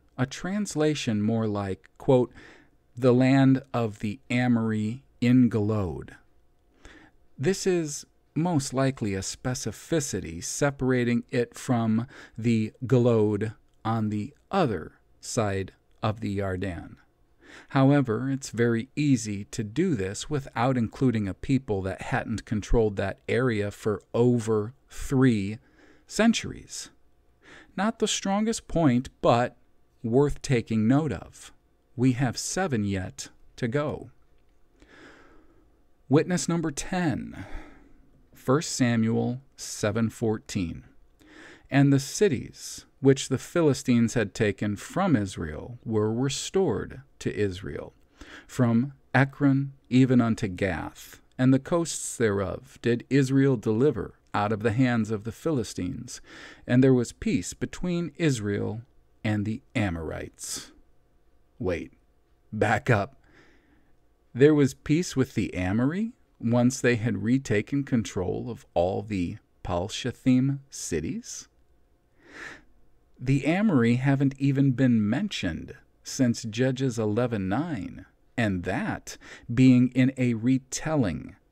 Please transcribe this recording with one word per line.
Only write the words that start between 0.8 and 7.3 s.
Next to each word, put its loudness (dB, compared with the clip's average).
more 0
like, -6
quote, 2
"the 4
land 6
of -2
the -6
Amorite 0
in 6
Galaad." -2